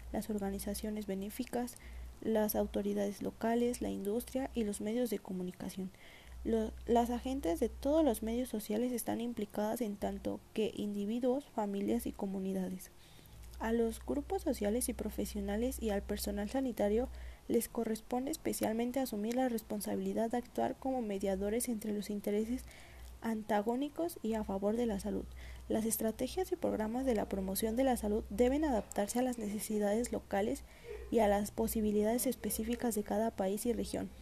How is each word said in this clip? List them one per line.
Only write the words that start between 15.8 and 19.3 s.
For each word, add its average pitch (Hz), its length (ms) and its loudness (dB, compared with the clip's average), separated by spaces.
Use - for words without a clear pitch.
y 220 100 0
al 202 100 2
personal 208 480 -2
sanitario 240 580 2
les 233 220 2
corresponde 240 640 -2
especialmente 233 680 0
asumir 233 360 0